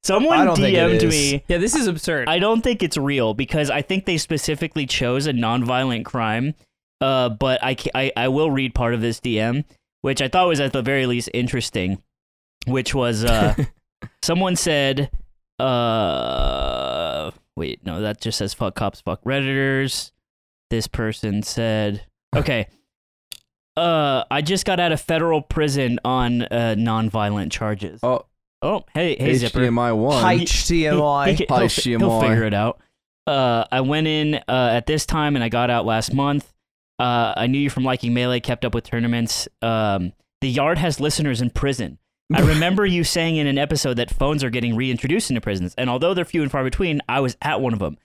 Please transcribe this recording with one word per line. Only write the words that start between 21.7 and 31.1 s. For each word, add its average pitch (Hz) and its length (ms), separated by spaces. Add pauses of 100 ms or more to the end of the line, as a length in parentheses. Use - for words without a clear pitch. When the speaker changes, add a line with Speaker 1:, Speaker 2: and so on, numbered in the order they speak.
Speaker 1:
okay, 131 320 (1120)
uh, 156 540
"I 143 100
just 180 240
got 185 140
out 175 120
of 147 100
federal 160 400
prison 139 640
on, 123 400
uh, 117 340
nonviolent 107 720
charges." 101 520
Speaker 4:
Oh. 123 220 (400)
Speaker 1:
Oh, 196 280
hey, 160 260
hey, - 140
Zipper. 120 260
Speaker 4:
H 123 40
D 123 40
M 117 100
I 120 140
one. 120 300
Speaker 2:
Hi, 180 160
Speaker 1:
He, 175 60
Speaker 2:
H - 240
D 165 200
M 147 140
I. 143 300